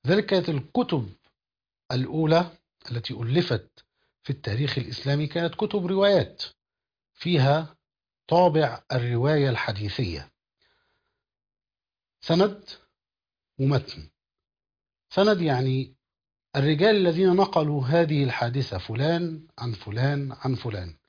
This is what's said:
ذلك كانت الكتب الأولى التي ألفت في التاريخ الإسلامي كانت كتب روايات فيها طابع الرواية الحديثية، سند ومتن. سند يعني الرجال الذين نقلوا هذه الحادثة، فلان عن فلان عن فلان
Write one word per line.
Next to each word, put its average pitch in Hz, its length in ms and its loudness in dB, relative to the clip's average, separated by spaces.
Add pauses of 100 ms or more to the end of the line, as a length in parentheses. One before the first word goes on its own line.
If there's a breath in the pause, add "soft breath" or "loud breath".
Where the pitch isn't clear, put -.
ذلك 202 200 2
كانت 185 220 2
الكتب 139 680 -2 (760)
الأولى 160 640 0 (320)
التي 120 240 -8
ألفت 123 720 -2 (360)
في - 80 -10
التاريخ 135 480 -4
الإسلامي 139 480 -4
كانت 170 280 -4
كتب 208 320 -4
روايات 190 560 2 (720)
فيها 151 640 2 (540)
طابع 160 600 4
الرواية 131 580 2
الحديثية، 101 840 -4 (1900)
سند 190 460 0 (920)
ومتن. 135 500 -2 (1000)
سند 202 280 4
يعني 131 540 0 (600)
الرجال 156 400 4
الذين 180 400 4
نقلوا 151 500 2
هذه 151 380 2
الحادثة، 120 540 -4
فلان 156 720 -4 (100)
عن 120 140 -6
فلان 131 600 -4
عن 131 220 -4
فلان 95 420 -8 (120)